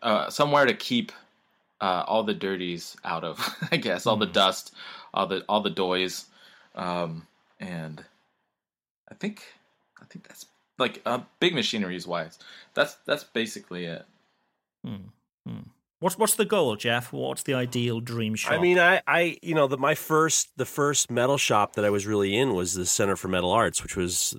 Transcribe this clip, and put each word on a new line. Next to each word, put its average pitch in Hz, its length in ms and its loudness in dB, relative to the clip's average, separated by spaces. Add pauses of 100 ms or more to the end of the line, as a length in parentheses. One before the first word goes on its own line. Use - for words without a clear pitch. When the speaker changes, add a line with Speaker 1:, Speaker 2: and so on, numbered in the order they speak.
Speaker 1:
uh, 107 300 2
somewhere 147 340 4
to 120 80 4
keep, 117 380 -2 (680)
uh, 92 280 0
all 110 160 0
the 104 100 -2
dirties 90 720 -6
out 85 180 -6
of, - 160 -8 (240)
<laughs> - 80 -10
I 170 60 2
guess, 101 300 -2
all 107 100 2
the 104 100 0
Speaker 2:
Mm. 87 60 -10
Speaker 1:
dust, 95 400 2 (400)
all 95 140 0
the, 92 200 -4
all 104 140 2
the 101 80 -2
doys. 90 560 -2 (500)
Um, 85 520 -6 (320)
and 80 440 -12 (1080)
I - 60 -20
think, 208 280 -8 (580)
I - 40 -20
think - 220 -20
that's, - 180 -20 (340)
like, 120 260 -4
uh, 120 140 -2 (200)
big 175 140 2
machineries 95 540 -2
wise, 85 320 -6 (340)
that's, - 220 0 (100)
that's - 180 -2
basically 104 600 -6
it. 82 200 -10 (800)
Speaker 2:
Hmm. 113 120 -10 (520)
Hmm. 113 120 -12 (400)
What's, - 180 0
what's 214 160 2
the 220 120 2
goal, 143 320 2
Jeff? 120 360 -2
What's 131 300 -6
the 139 100 -2
ideal 120 460 0
dream 117 340 -4
shop? 110 200 -2
Speaker 3:
I 160 40 4
mean, 180 220 6
I, 175 260 6
I, 165 380 2
you 170 100 -2
know, 147 140 6
the, 135 100 -2
my 143 160 2
first, 156 640 2
the 127 80 -2
first 143 460 0
metal 123 260 2
shop 107 380 2
that 107 100 2
I 104 60 4
was 101 160 0
really 101 280 2
in 123 200 2
was 90 180 -2
the 90 140 -4
Center 98 280 2
for 92 120 -6
Metal 90 240 0
Arts, 104 320 2
which - 120 -10
was 90 440 -2